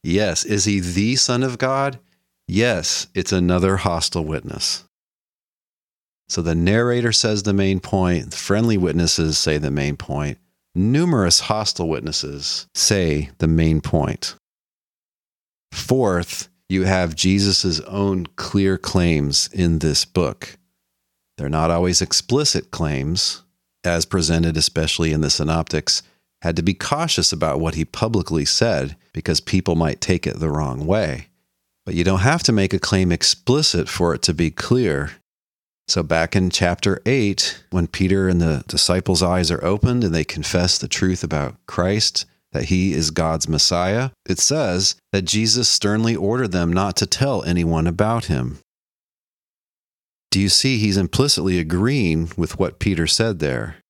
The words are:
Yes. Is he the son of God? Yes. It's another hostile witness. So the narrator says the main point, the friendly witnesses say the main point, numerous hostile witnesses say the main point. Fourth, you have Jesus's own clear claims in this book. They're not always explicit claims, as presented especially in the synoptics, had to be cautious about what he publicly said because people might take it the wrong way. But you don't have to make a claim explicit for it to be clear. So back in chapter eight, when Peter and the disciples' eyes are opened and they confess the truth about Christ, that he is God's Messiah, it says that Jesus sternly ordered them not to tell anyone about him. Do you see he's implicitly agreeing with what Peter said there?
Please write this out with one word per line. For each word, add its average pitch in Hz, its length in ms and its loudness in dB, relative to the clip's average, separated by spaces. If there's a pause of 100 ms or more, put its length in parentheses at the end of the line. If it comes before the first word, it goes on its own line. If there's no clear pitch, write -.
Yes. 87 400 0
Is 101 220 0
he 101 140 0
the 98 360 0
son 127 260 2
of 127 160 -2
God? 135 420 -2 (480)
Yes. 98 680 0
It's 92 160 -2
another 92 460 4
hostile 85 480 -2
witness. - 580 -6 (1400)
So - 160 -4
the 82 100 2
narrator 117 580 2
says 107 300 0
the 101 120 0
main 98 260 2
point, 90 520 0
the - 60 -10
friendly 110 400 0
witnesses 82 640 0
say 78 180 0
the 73 140 -2
main 71 260 -2
point, 71 400 -6 (380)
numerous 117 640 2
hostile 104 500 -2
witnesses 71 840 -6
say 78 640 2
the 82 80 2
main 80 340 4
point. - 540 -2 (1400)
Fourth, 101 760 0 (220)
you 92 120 2
have 90 320 0
Jesus's 92 680 2
own 98 540 -2
clear 95 420 0
claims 78 760 0
in 85 280 2
this 76 260 0
book. - 500 -4 (840)
They're 71 100 -6
not 78 220 2
always 87 280 2
explicit - 720 -2
claims, 76 720 -4 (420)
as 85 220 0
presented 82 500 0
especially 80 560 0
in 76 100 0
the 73 100 0
synoptics, 78 720 -2 (400)
had 82 120 -2
to 87 60 0
be 90 140 2
cautious 147 580 -2
about 76 260 0
what 82 140 0
he 78 120 -2
publicly 87 600 -2
said 73 500 0 (180)
because 80 260 -2
people 92 360 0
might 80 240 0
take - 280 0
it - 120 -6
the 78 120 -2
wrong 71 340 -4
way. 82 440 -2 (580)
But 85 80 -6
you 85 80 0
don't 92 160 2
have 143 240 0
to - 80 2
make 98 200 2
a 98 60 0
claim 92 340 0
explicit 120 800 0
for 85 240 0
it - 80 -4
to 87 140 0
be 80 160 0
clear. 85 640 0 (720)
So 87 160 0
back 82 320 0
in 92 160 2
chapter 90 560 0
eight, 110 640 0
when 87 160 0
Peter 92 420 2
and 87 100 4
the 80 280 2
disciples' 90 560 0
eyes 87 260 2
are 87 160 -2
opened 117 380 2
and 85 100 0
they 80 100 2
confess 87 540 0
the - 100 -6
truth 92 360 -2
about 73 320 -4 (100)
Christ, 98 600 -2 (260)
that - 140 -4
he 92 280 2
is 78 180 -2
God's 80 360 -2
Messiah, 92 640 0 (180)
it 92 120 -2
says 98 560 0 (160)
that 98 120 0
Jesus 110 460 0
sternly 110 460 2
ordered 104 360 -2
them 87 200 2
not 92 260 0
to - 80 0
tell 131 380 0
anyone 82 420 2
about 104 400 0
him. 67 340 -2 (1700)
Do 98 80 0
you 98 100 2
see 131 280 2
he's 104 200 2
implicitly 92 640 2
agreeing 85 760 0
with 85 200 -2
what - 220 -2
Peter 82 280 0
said 110 320 0
there? 65 380 -4 (120)